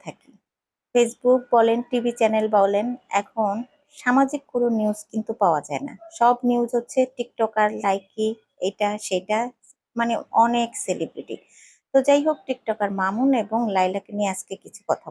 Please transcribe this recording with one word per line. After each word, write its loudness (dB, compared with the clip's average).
থাকি। -18
Facebook 2
বলেন, 4
টিভি -2
চ্যানেল 0
বলেন, 2
এখন -2
সামাজিক 0
কোনো -2
নিউজ -2
কিন্তু -6
পাওয়া 2
যায় -6
না। -10
সব 2
নিউজ 0
হচ্ছে 0
টিকটকার, -2
লাইকি, -4
এটা -2
সেটা, -4
মানে -2
অনেক 2
সেলিব্রিটি। -6
তো 4
যাই 4
হোক, 0
টিকটকার -4
মামুন 0
এবং -2
লায়লাকে 0
নিয়ে -2
আজকে -10
কিছু -20
কথা -4